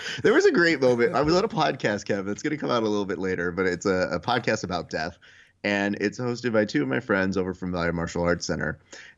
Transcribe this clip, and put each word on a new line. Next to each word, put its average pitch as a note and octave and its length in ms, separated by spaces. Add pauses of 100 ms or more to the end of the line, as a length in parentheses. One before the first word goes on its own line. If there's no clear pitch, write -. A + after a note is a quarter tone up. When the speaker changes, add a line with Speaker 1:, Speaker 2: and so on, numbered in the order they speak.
Speaker 1:
<laughs> - 160
Speaker 2:
There G3+ 100
was F#4 120
a G4+ 60
great E3+ 300
moment. A#2+ 340
I B2+ 60
was D#3 140
on F#3+ 80
a A3+ 40
podcast, C#3 580
Kev, G2 200
that's G#2 180
gonna D3+ 140
come D3 120
out A#2+ 140
a A2 40
little G#2 180
bit F#2 120
later, F2+ 340
but F#2 140
it's F2+ 200
a, F#2 260
a E2+ 80
podcast A#2+ 440
about F2 260
death, E2 280 (460)
and G2+ 380
it's G2+ 180
hosted A#2+ 340
by G#2+ 120
two D3 180
of C3 40
my C3 120
friends F#2+ 380
over F#2 160
from F2+ 180
Valley E2+ 200
Martial E2+ 320
Arts F2 220
Center. D#2 340 (380)